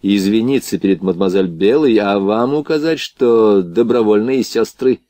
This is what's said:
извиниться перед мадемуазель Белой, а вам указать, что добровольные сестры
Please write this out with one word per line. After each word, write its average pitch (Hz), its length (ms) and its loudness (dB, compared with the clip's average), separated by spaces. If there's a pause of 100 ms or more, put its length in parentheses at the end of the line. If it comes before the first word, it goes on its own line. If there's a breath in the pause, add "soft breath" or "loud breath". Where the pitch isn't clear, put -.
извиниться 101 800 0
перед 95 200 0
мадемуазель 92 460 0
Белой, 110 520 0
а 101 200 0
вам 110 360 -2
указать, 151 440 -2
что 110 640 2
добровольные 110 800 0
сестры 117 560 -2 (120)